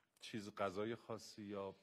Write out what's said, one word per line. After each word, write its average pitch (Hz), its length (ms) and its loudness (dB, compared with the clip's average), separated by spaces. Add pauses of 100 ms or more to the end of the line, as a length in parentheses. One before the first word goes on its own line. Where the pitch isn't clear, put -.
(200)
چیز، 104 360 -4
غذای 104 400 4
خاصی - 480 -6
یا 98 400 -2